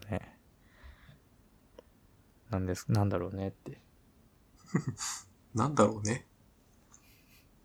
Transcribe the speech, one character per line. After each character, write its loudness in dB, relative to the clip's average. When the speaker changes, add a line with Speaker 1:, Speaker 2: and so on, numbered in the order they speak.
Speaker 1:
う -12
ね。 -6
な 0
ん 0
で 0
す、 -4
な 6
ん 4
だ 2
ろ -2
う -8
ね -2
っ -4
て。 -16
Speaker 2:
<laughs> -6
な 4
ん -4
だ 8
ろ 0
う -
ね。 -2